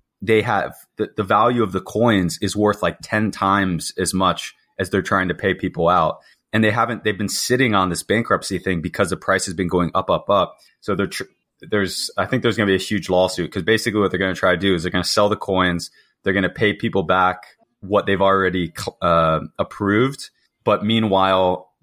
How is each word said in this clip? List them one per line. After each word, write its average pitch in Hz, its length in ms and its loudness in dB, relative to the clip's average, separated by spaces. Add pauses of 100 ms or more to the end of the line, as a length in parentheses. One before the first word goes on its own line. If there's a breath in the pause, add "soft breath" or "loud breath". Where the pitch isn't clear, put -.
(220)
they 110 200 2
have 104 340 -2 (220)
the, 107 180 -2
the 107 80 -2
value 110 400 2
of 98 80 -2
the 90 100 -2
coins 104 600 2
is 98 140 -4
worth, 104 260 2
like, - 220 -2
ten 107 280 -2
times 98 640 0
as 92 160 -2
much 92 420 -2 (240)
as 95 100 -2
they're 98 120 2
trying 92 260 0
to 87 80 -2
pay 95 180 0
people 85 340 -2
out. 85 320 2 (320 soft breath)
And 110 120 2
they 107 80 4
haven't, 117 320 -2
they've 104 140 -2
been 98 120 -4
sitting 123 460 0
on 92 140 2
this 85 140 -4
bankruptcy 101 540 -2
thing 87 240 -2
because 90 280 -2
the 87 80 -2
price 95 280 -2
has 95 80 -8
been 90 140 -2
going 87 260 0
up, 92 160 -4
up, 85 200 0
up. 95 280 0 (240 soft breath)
So 101 140 -4
they're 95 120 -2
tr-, - 160 -10 (380)
there's, - 560 -4
I 98 80 -2
think 117 160 -2
there's 110 160 0
gonna 107 100 2
be 95 80 4
a 92 40 2
huge 92 300 -4
lawsuit 90 420 0
'cause 92 120 -6
basically 107 360 0
what 95 120 2
they're 90 80 -4
gonna 95 140 0
try 90 180 2
to 90 60 2
do 95 160 2
is 85 100 -2
they're 87 80 -4
gonna 90 120 -2
sell 104 260 2
the 107 60 0
coins. 92 560 -2 (320 soft breath)
They're 95 100 0
gonna 95 160 2
pay 104 240 0
people 104 300 -2
back 92 400 0 (380)
what 98 260 0
they've 98 140 2
already 92 540 2
cl-, - 260 -10
uh, 82 400 2 (180)
approved. 110 720 -2 (320)
But 104 200 0
meanwhile, 95 880 2 (120)